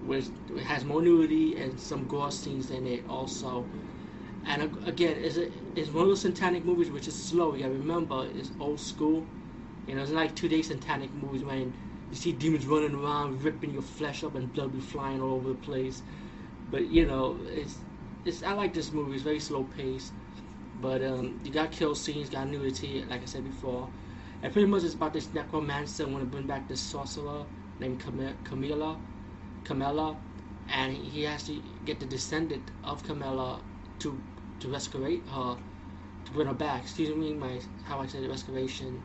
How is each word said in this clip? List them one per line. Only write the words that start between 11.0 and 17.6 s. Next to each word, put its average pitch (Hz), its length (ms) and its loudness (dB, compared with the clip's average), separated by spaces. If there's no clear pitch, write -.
movies 135 320 -2
when 131 280 -2
you - 60 -8
see 170 160 2
demons 143 340 4
running 147 280 4
around, 143 480 0
ripping 147 300 0
your 139 100 -4
flesh 143 420 -4
up 143 100 -4
and 127 180 -2
blood 139 200 -2
be 131 80 -4
flying 135 400 -2
all 131 140 2
over 131 160 0
the 131 60 2
place. 131 460 -2
But, 160 180 2
you 160 180 10
know, 131 400 2
it's, 143 300 -4